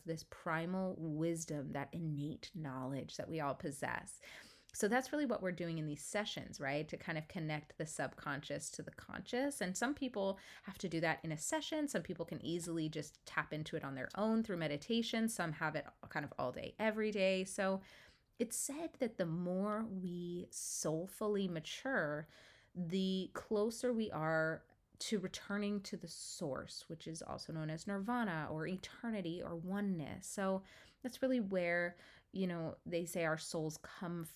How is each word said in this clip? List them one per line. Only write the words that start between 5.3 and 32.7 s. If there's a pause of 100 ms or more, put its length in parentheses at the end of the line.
we're
doing
in
these
sessions,
right?
To
kind
of
connect
the
subconscious
to
the
conscious.
And
some
people (240)
have
to
do
that
in
a
session.
Some
people
can
easily
just
tap
into
it
on
their
own
through
meditation.
Some
have
it (240)
kind
of
all
day,
every
day.
So (560)
it's
said (100)
that
the
more
we
soulfully
mature, (480)
the
closer
we
are (380)
to
returning
to
the
source,
which
is
also
known
as
nirvana
or
eternity
or
oneness.
So (400)
that's
really
where (360)
you
know, (100)